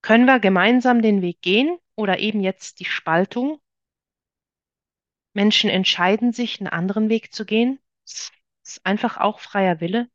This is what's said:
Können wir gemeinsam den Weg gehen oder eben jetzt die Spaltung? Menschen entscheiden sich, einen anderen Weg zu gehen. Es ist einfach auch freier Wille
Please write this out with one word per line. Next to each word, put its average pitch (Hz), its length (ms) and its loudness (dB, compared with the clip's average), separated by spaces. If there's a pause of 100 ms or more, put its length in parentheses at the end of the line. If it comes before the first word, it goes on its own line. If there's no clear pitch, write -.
Können 233 220 6
wir 262 140 6
gemeinsam 226 640 4
den 202 200 2
Weg 175 200 -6
gehen 262 340 0 (180)
oder 190 240 -2
eben 214 220 -2
jetzt - 400 -6
die 180 40 -12
Spaltung? 240 720 -4 (1700)
Menschen 208 360 2
entscheiden 196 640 0
sich, 233 260 -8
einen 196 100 -8
anderen 196 400 -2
Weg 226 240 -2
zu 208 120 -10
gehen. 240 340 -2 (260)
Es - 260 -16 (320)
ist - 220 -18
einfach 202 320 -2
auch 214 220 -2
freier 185 400 -2
Wille 202 340 -4